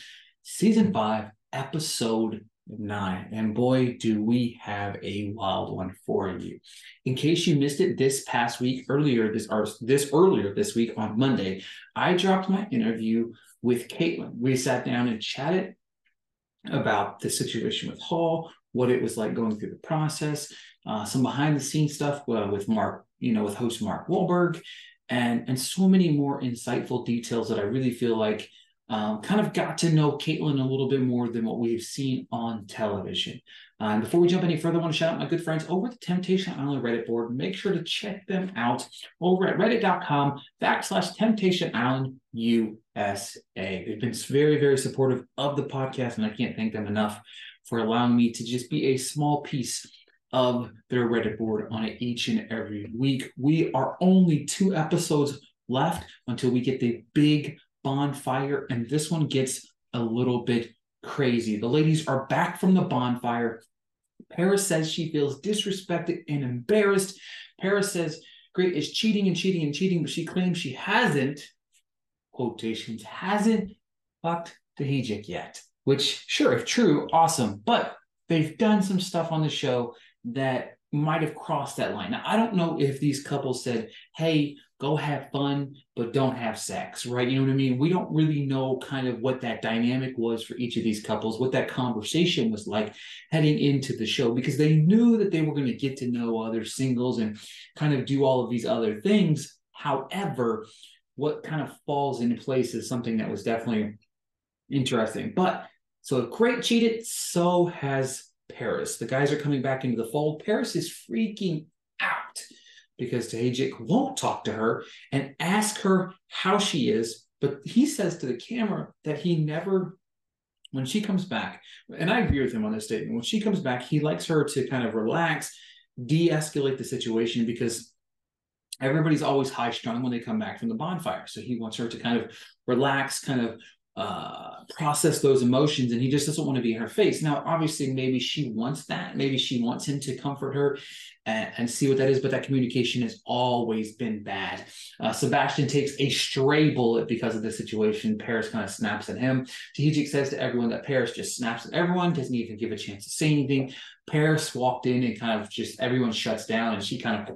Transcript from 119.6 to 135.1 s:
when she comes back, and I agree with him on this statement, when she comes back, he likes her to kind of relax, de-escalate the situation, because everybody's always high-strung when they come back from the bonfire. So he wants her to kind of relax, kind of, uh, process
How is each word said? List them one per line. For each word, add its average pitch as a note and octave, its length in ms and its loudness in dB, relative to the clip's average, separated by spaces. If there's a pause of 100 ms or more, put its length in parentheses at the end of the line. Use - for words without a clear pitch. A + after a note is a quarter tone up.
when C3 120 -2
she G#3+ 140 0
comes G3 240 0
back, F#2+ 400 -8 (340)
and E3+ 140 0
I A#3+ 80 2
agree C#3+ 220 2
with A#2+ 100 0
him G#2+ 140 -2
on G#2+ 80 -2
this G#2+ 100 -6
statement, A2 300 -4
when A#2 100 -4
she A3 160 0
comes G3+ 220 0
back, B2+ 220 -2
he D3 180 0
likes D3+ 240 -2
her D#3 180 2
to C3+ 240 -2
kind B2 180 -2
of G#2+ 100 -2
relax, D3 640 -2 (480)
de-escalate D3+ 720 2
the A#2+ 60 -6
situation, A#2 640 0
because A#2 480 -4 (880)
everybody's D3+ 420 2
always C#3 260 2
high-strung A#2+ 540 -4
when B2+ 80 0
they A#2 80 -2
come A2+ 180 -4
back - 220 -6
from A#2 80 -4
the A2+ 80 -2
bonfire. D3+ 520 -4
So - 120 -14
he B2 180 -4
wants A2+ 200 -6
her A#2+ 100 -2
to A2+ 100 -8
kind A#2 220 0
of - 180 -10 (300)
relax, C3 540 0
kind C3 180 -2
of, A2+ 220 -4 (340)
uh, - 680 -10 (120)
process D3+ 460 2